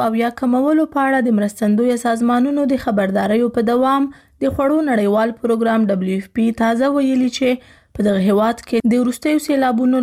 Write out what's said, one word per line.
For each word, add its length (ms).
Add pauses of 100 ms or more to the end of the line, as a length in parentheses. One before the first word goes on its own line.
او 180
یا 160
کمولو 560
په 140
اړه 180
د 140
مرستندویه 680
سازمانونو 640
د 160
خبرداریو 720
په 100
دوام 400 (320)
د 140
خوړو 320
نړیوال 500
پروګرام 540
دبلیو 260
ایف 80 (140)
پی 40 (140)
تازه 380
ویلي 420
چې 340 (280)
په 80
دغه 180
هیواد 400
کې 280
د 100
وروستیو 420
سیلابونو 580